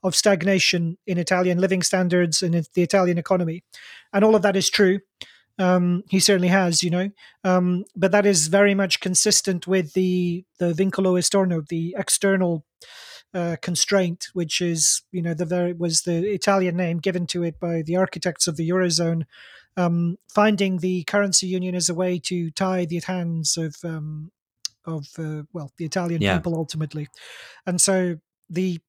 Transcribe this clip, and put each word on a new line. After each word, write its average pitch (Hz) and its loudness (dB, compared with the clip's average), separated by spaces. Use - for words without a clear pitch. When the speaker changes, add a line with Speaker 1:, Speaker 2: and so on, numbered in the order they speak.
Speaker 1:
of 185 -2
stagnation 180 2
in 175 -2
Italian 180 0
living 180 2
standards 180 2
and 170 0
in 165 0
the 180 2
Italian 175 2
economy. 175 -2
And 202 4
all 220 6
of 202 4
that 196 2
is - 2
true. 196 4
Um, 180 2
he 190 2
certainly 185 4
has, 180 2
you 180 0
know, 185 0
um, 180 2
but 180 2
that 208 4
is 170 2
very 202 4
much 196 0
consistent 185 0
with 180 0
the, 180 0
the 170 0
vincolo 190 2
esterno, 180 0
the 165 -4
external, 185 0
uh, 170 -4
constraint, 180 0
which 170 -4
is, 170 0
you 180 -4
know, 170 -2
the 165 -4
very, 175 -2
was 170 -2
the 175 -2
Italian 190 0
name 175 -2
given 175 -2
to 175 -4
it 165 -6
by 170 -4
the 156 -4
architects 180 -2
of 156 -6
the 165 -2
Eurozone, 170 0
um, 170 0
finding 202 2
the 180 -2
currency 202 0
union 180 -4
as 175 -2
a 180 -2
way 180 -2
to 170 -4
tie 185 -2
the 165 -6
hands 170 -4
of, 160 -6
um, 156 -10
of, 160 -10
uh, 151 -8
well, 147 -12
the 165 -8
Italian 170 -2
Speaker 2:
Yeah. 180 2
Speaker 1:
people 165 -2
ultimately. 156 -6
And 180 -2
so 180 0
the 180 -4